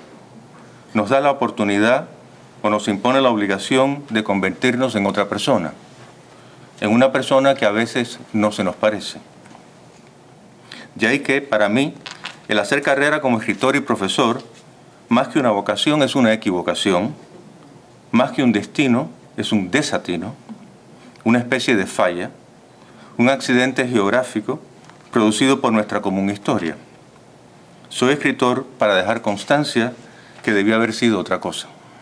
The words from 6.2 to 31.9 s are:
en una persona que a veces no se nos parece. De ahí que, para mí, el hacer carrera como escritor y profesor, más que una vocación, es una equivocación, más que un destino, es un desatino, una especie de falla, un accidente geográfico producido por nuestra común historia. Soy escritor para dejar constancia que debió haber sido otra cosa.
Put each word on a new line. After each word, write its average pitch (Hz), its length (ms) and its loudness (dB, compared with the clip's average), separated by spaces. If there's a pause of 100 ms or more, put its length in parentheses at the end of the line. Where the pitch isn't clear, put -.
en 104 120 0
una 131 180 4
persona 135 440 2
que 135 100 -4
a 104 60 4
veces 117 480 -2 (140)
no 104 200 2
se 104 100 -4
nos 90 140 -2
parece. 107 420 -2 (1800)
De 104 140 0
ahí 139 120 2
que, 139 220 0
para 104 260 0
mí, 135 260 0 (540)
el 107 100 0
hacer 143 240 0
carrera 147 380 0
como 123 180 0
escritor 117 360 -2
y 143 60 2
profesor, 117 600 -2 (680)
más 120 200 2
que 156 100 -2
una 127 120 2
vocación, 104 520 0
es 139 120 0
una 120 180 4
equivocación, 92 840 -2 (960)
más 127 200 2
que 151 100 -2
un 123 100 4
destino, 123 580 0 (260)
es - 160 -4
un 95 180 0
desatino, 95 640 -4 (880)
una 117 140 2
especie 120 380 0
de 95 100 0
falla, 90 440 -2 (880)
un 120 100 4
accidente 131 600 0
geográfico 113 720 -2 (520)
producido 120 480 2
por 120 120 2
nuestra 104 280 0
común 98 300 -2
historia. 101 460 -4 (1120)
Soy 131 260 2
escritor 135 520 -2 (120)
para 104 180 4
dejar 107 260 0
constancia 123 680 0 (500)
que 113 100 0
debió 104 220 2
haber 110 180 0
sido 110 280 0
otra 90 200 -4
cosa. - 280 -10 (340)